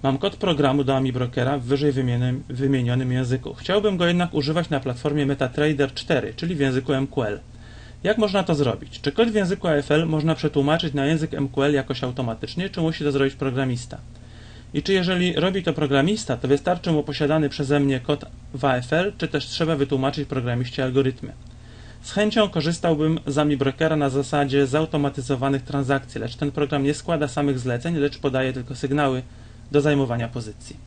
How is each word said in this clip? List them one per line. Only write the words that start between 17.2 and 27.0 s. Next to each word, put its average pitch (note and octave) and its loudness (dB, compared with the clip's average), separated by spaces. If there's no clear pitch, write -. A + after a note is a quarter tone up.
przeze C#3+ 0
mnie C#3 2
kod D3 -2
w C3+ -4
A C3 4
F B2 -2
L, F#3 2
czy E3+ -4
też C#3+ -2
trzeba D#3+ 0
wytłumaczyć C#3 0
programiście B2 -2
algorytmy? C3 0
Z - -14
chęcią G#3+ 2
korzystałbym D#3+ 2
z C#3+ 0
Ami D3 2
Brokera D3 2
na C#3+ 2
zasadzie C#3 2
zautomatyzowanych C#3 0
transakcji, C3+ -2
lecz A#2 -6
ten D3 -2
program C#3+ 0
nie C#3+ 2
składa D3+ -2